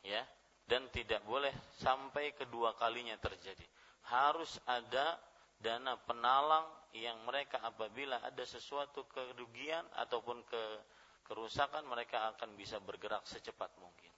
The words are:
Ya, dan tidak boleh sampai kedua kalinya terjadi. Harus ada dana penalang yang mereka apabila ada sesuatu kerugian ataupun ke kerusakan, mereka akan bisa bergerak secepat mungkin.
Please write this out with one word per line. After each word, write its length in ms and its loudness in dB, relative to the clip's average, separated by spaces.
Ya, 240 -2
dan 240 2
tidak 320 -2
boleh 320 0
sampai 560 0
kedua 400 0
kalinya 480 0
terjadi. 400 -6
Harus 560 4
ada 480 2
dana 320 0
penalang 720 6
yang 320 -6
mereka 400 0
apabila 560 -2
ada 240 -4
sesuatu 720 -6
kerugian 800 -6
ataupun 480 -2
ke 200 -2
kerusakan, 640 -2
mereka 440 0
akan 200 -8
bisa 240 -8
bergerak 480 -4
secepat 560 -10
mungkin. 360 -20